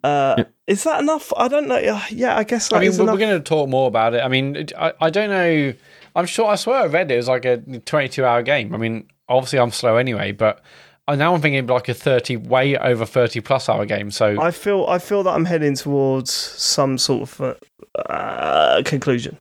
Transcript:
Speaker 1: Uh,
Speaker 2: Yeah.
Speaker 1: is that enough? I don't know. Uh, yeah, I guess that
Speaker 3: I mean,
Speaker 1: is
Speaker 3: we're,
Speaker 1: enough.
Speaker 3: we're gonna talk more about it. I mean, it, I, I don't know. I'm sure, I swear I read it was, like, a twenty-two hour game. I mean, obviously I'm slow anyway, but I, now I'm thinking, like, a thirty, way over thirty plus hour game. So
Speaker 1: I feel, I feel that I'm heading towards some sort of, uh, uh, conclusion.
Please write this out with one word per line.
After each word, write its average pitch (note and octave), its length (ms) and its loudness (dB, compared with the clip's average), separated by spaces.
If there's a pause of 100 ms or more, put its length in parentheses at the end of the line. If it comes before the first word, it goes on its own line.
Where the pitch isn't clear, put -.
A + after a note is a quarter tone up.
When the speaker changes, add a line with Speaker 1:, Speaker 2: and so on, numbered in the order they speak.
Speaker 1:
Uh, C#3+ 360 2
Speaker 2:
Yeah. A2+ 40 2 (240)
Speaker 1:
is G3+ 160 0
that D#4 180 0
enough? D4+ 360 -2
I B3 100 0
don't C#4+ 220 -2
know. B3+ 80 0
Uh, G#3 320 -2
yeah, A3+ 280 -2
I G#3+ 60 0
guess A3+ 240 -2
that A3 80 0
Speaker 3:
I - 40 4
mean, G3 100 4
Speaker 1:
is F#3 80 0
Speaker 3:
we're, F3+ 60 2
Speaker 1:
enough. A3 120 4
Speaker 3:
we're F#3+ 40 -2
gonna G3+ 200 2
talk D3 300 0
more C3 180 2
about A2+ 260 2
it. A#2+ 100 2
I C3 40 -2
mean, C3+ 300 0
it, D3 200 -8
I, D#3+ 220 0
I E3 100 2
don't G#3 200 0
know. D#3+ 440 2 (440)
I'm F3 80 0
sure, A3 220 0
I G#3 80 2
swear B3+ 260 0
I F#3 60 2
read D#3+ 240 0
it B2 40 2
was, A#2+ 140 0
like, B2+ 160 0
a B2 120 2
twenty-two C3 680 -4
hour A#2+ 180 4
game. A#2 320 -2
I - 20 -6
mean, A2+ 300 -4 (220)
obviously C3 300 2
I'm A#2+ 120 2
slow A2+ 240 2
anyway, G#2+ 380 0
but G#2+ 280 0 (480)
I, D3 60 0
now D#3 180 2
I'm E3 80 0
thinking, C#3 260 0
like, B2 220 0
a A#2+ 40 -2
thirty, B2+ 440 0
way B2+ 400 0
over A#2 280 0
thirty A#2+ 340 0
plus B2+ 300 -2
hour G#2+ 160 0
game. G#2 260 -4
So G#2 300 0
Speaker 1:
I E3+ 100 0
feel, G3 360 -2
I F3+ 120 0
feel G3+ 240 -2
that F3+ 80 2
I'm E3 140 0
heading D#3 300 0
towards C3+ 560 -2
some - 680 -2
sort B2 260 0
of, - 180 -12
uh, - 600 -8
uh, D2+ 800 2
conclusion. B2+ 580 -2